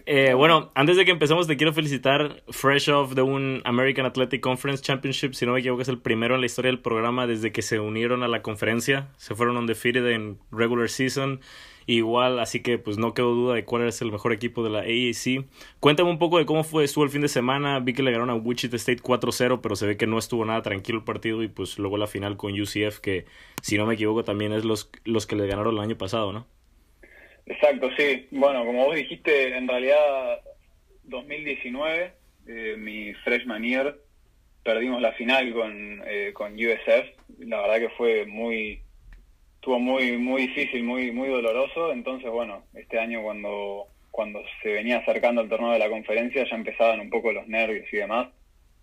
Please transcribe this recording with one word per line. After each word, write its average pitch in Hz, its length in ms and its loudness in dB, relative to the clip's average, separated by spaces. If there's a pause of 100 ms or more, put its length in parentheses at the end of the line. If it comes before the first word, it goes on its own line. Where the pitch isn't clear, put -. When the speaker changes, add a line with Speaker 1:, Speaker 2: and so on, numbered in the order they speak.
Speaker 1:
Eh, 135 300 6
bueno, 156 400 6
antes 156 220 6
de 190 60 8
que 175 80 6
empecemos 160 360 4
te 147 100 0
quiero 156 160 4
felicitar, 143 800 0
fresh 139 400 2
off 139 240 2
de 131 80 4
un 135 420 0
American 131 400 2
Athletic 123 340 0
Conference 131 440 -2
Championship, 135 500 -2
si 123 140 -2
no 120 60 2
me 127 80 2
equivoco 127 200 0
es 127 80 -4
el 120 100 -2
primero 117 360 2
en 127 60 2
la 123 40 0
historia 123 240 0
del 127 100 0
programa 117 460 0
desde 113 260 -2
que 110 120 -4
se 110 160 -2
unieron 113 420 -2
a 120 60 -2
la 117 160 -2
conferencia, 117 720 -2
se - 160 -10
fueron 120 240 0
undefeated 120 520 0
en 107 280 -2 (140)
regular 117 380 2
season. 135 520 -2 (460)
Igual, 120 520 4
así 117 220 -2
que, 120 160 0
pues, 107 220 -4
no 113 160 0
quedó 120 180 2
duda 120 220 2
de 107 100 -2
cuál 120 220 0
es 107 160 -4
el 113 80 -2
mejor 110 200 -2
equipo 117 320 -2
de 110 60 0
la 107 120 -2
A - 20 -4
A 117 300 0
C. 131 320 -2 (340)
Cuéntame 175 320 6
un 160 80 0
poco 170 180 4
de 151 80 4
cómo 156 180 2
fue, 156 200 0
estuvo 147 200 2
el 139 60 2
fin 143 120 -2
de 147 60 2
semana. 139 520 0
Vi 123 140 -2
que 135 100 0
le 127 80 2
ganaron 117 180 0
a 120 60 0
Wichita 120 400 -2
State 117 260 0
cuatro 120 300 0
cero, 127 320 2
pero 104 120 -2
se 104 120 -2
ve 104 100 0
que 117 80 0
no 110 140 2
estuvo 113 260 -2
nada 110 160 0
tranquilo 104 380 -4
el 110 40 -18
partido 113 380 -4
y, 110 60 -2
pues, - 320 -8
luego 101 180 0
la 104 80 0
final 101 320 -4
con 101 160 -6
U 101 140 -2
C 104 180 -2
F, 104 160 -4
que, 95 240 -2 (380)
si 104 160 0
no 107 80 2
me 113 80 2
equivoco, 110 280 0
también 104 300 -2
es 110 120 0
los, 107 260 -2 (120)
los 110 220 0
que 110 100 -4
le 101 120 0
ganaron 104 260 0
el 104 80 -2
año 110 160 -4
pasado, 104 340 -2
¿no? 110 140 -10 (1000)
Speaker 2:
Exacto, 127 500 2
sí. 139 320 0
Bueno, 135 360 2
como 123 200 2
vos 156 100 2
dijiste, 139 640 0
en 127 100 -4
realidad, 131 760 2 (640)
dos 127 200 -10
mil 151 180 -10
diecinueve, 147 720 -4 (320)
eh, 113 320 -8
mi 107 460 -10
freshman 120 400 -2
year, 135 340 -2 (640)
perdimos 120 400 0
la 110 120 2
final 127 400 0
con, 104 520 -6
eh, 104 300 -6
con 104 180 -8
U 113 160 -2
S 107 160 0
F. 120 300 2 (240)
La 113 220 -6
verdad 107 180 4
que 113 180 -2
fue 113 300 2
muy, 110 560 -6 (720)
estuvo 123 240 0
muy, 127 400 0
muy 127 240 0
difícil, 127 400 -4
muy, 123 280 -4
muy 131 180 -4
doloroso. 131 640 0
Entonces, 127 380 -8
bueno, 113 360 -6 (100)
este 113 240 -4
año 113 240 -4
cuando, 101 640 -6 (240)
cuando 104 320 -6 (180)
se 107 100 -2
venía 117 280 0
acercando 117 420 2
el 107 80 -2
torneo 117 220 0
de 113 80 4
la 107 100 2
conferencia 117 580 -2
ya 117 80 -6
empezaban 113 440 2
un 104 100 -12
poco 117 240 -2
los 101 140 -8
nervios 110 440 -4
y 107 60 -4
demás. 107 320 -2 (540)